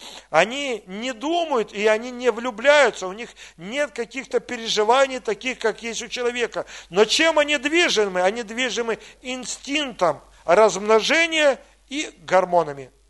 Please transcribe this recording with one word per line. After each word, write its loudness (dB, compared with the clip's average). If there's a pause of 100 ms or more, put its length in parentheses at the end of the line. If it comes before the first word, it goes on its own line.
(300)
Они 0
не -8
думают -2
и 0
они 0
не -2
влюбляются, 2
у -8
них -12 (260)
нет -6
каких-то -6
переживаний 0
таких, -6
как -4
есть -8
у -12
человека. -4 (240)
Но 4
чем 2
они 2
движимы? 0
Они 0
движимы -4 (240)
инстинктом -4 (240)
размножения 4 (280)
и -8 (120)
гормонами. 0 (200)